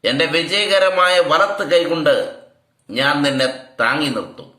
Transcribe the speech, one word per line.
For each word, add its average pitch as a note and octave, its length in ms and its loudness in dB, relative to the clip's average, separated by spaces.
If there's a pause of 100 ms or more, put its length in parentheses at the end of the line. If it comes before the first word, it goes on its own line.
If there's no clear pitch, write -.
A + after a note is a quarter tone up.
എൻ്റെ C#3 220 0
വിജയകരമായ F#3 920 2
വലത്ത് F3 500 0
കൈകൊണ്ട് E3 440 2 (720)
ഞാൻ C#3 340 -2
നിന്നെ C3 260 0 (320)
താങ്ങി C#3 280 0
നിർത്തും. G#2+ 500 -10